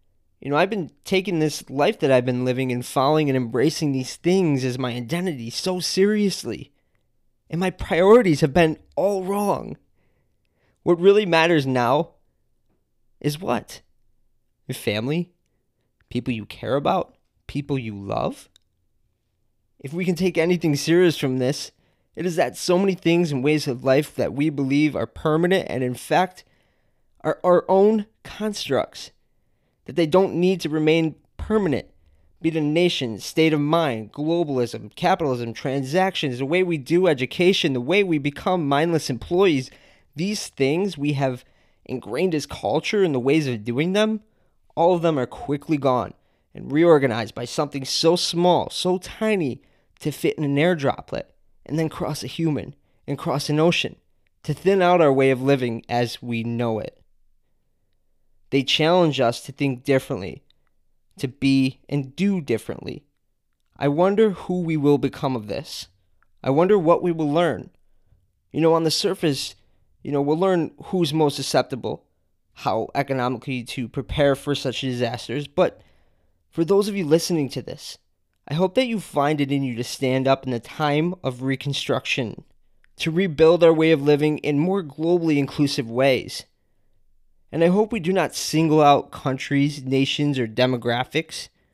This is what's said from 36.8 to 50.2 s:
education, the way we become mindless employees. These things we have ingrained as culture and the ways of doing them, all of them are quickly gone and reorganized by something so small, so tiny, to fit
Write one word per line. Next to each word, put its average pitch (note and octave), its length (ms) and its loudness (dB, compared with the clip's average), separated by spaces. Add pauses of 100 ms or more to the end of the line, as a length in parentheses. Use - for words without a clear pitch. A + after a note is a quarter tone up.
education, D#3+ 680 2
the B2 80 -2
way F3 220 2
we E3+ 140 0
become D3 520 -2
mindless D3+ 400 0
employees. D#3 600 0 (460)
These G3+ 320 -6
things D#3 500 -2
we C#3+ 160 -2
have C3+ 300 -2 (400)
ingrained C3 520 -4
as C#3+ 100 -4
culture D#3+ 580 -2
and E3+ 100 2
the B2+ 60 -2
ways C#3+ 280 2
of A2+ 180 -6
doing C3+ 280 -2
them, G#3+ 280 0 (540)
all F3 200 4
of E3+ 60 -2
them D#3+ 180 2
are B2 60 -2
quickly D3 520 -4
gone B2+ 360 0 (400)
and B2 180 -14
reorganized C3+ 640 4
by B2 100 -8
something C#3 380 -6
so E3 320 2
small, E3+ 540 0
so F#3 280 -2
tiny, F#3 640 -4 (380)
to D#3 120 -6
fit - 260 -2